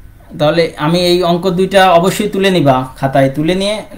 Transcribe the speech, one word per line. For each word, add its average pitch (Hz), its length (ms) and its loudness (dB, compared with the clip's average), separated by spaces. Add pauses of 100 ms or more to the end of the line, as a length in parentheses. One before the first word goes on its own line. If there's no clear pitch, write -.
(380)
তাহলে 160 380 0
আমি 160 220 -2
এই 180 240 0
অঙ্ক 175 280 0
দুইটা 190 400 2
অবশ্যই 185 380 2
তুলে 196 220 0
নিবা, 139 460 2
খাতায় 135 380 0
তুলে 160 200 -2
নিয়ে 202 280 -4 (160)